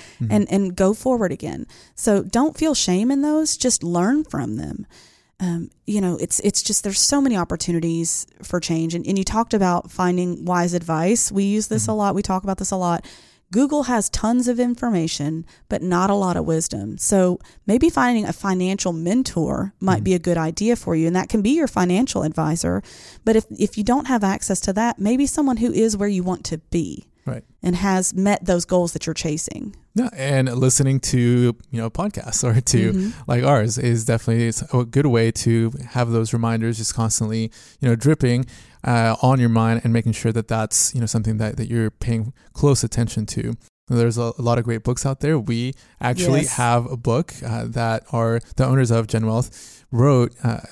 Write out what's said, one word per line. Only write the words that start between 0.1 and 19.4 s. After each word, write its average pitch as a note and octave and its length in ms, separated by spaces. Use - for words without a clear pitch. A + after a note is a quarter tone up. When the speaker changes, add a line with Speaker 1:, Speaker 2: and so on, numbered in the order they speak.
Speaker 1:
Mm-hmm. A2+ 120
Speaker 2:
and, G#3 200
and G3 240
go F#3+ 160
forward A3+ 400
again. - 340
So G3+ 280
don't B3+ 360
feel D#4 160
shame G3 360
in C#4 120
those. D4+ 340
Just - 260
learn F#3 420
from - 320
them. - 300
Um, E3+ 280
you G3+ 160
know, F3+ 180
it's, - 200
it's - 220
just, - 220
there's G3 160
so - 180
many C4+ 160
opportunities E3 920
for - 180
change. E3 340
And, E3+ 120
and G3 100
you F#3+ 80
talked A3+ 300
about F#3 360
finding F3+ 540
wise F3 300
advice. F3 580
We G3 120
use G#3+ 240
this C3 160
Speaker 1:
Mm-hmm. A3+ 80
Speaker 2:
a - 20
lot. G3+ 200
We G3 60
talk F#3+ 240
about G3 140
this F#3+ 120
a G3 60
lot. F3 300
Google C#4 340
has A#3+ 260
tons A#3+ 380
of A#3+ 120
information, E3+ 840
but G3+ 120
not F#3 280
a D4+ 40
lot F#3 220
of D#3+ 80
wisdom. D#3+ 540
So F#3 400
maybe B3+ 220
finding B3 380
a - 80
financial F#3 580
mentor E3+ 880